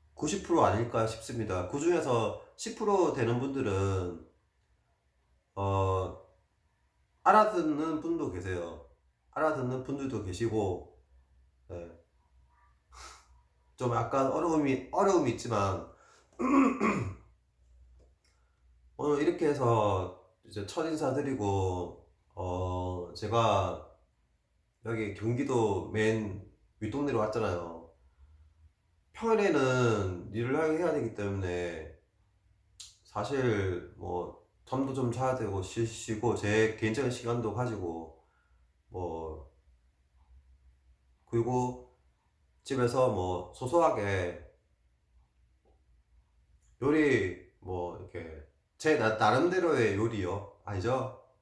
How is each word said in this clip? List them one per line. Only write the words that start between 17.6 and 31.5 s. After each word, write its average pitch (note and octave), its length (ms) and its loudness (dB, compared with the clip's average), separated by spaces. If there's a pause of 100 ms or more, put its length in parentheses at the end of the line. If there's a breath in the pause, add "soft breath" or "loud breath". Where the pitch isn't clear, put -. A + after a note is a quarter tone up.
오늘 C#3+ 260 2
이렇게 E3+ 240 2
해서 G#2+ 720 2 (240)
이제 G2+ 200 -8
첫 D#3+ 220 -4
인사드리고, G#2 1200 -2 (280)
어, F2+ 800 -4
제가 G#2 720 0 (960)
여기 A2 300 -4
경기도 A2+ 760 0
맨 G#2+ 540 0 (340)
윗동네로 C3 400 -2
왔잖아요. F2+ 720 -2 (1200)
평일에는 B2+ 1200 4
일을 A#2+ 260 0
하게 D#3 200 2
해야 F3 140 2
되기 A#2+ 220 -2
때문에 F2 760 -4 (1120)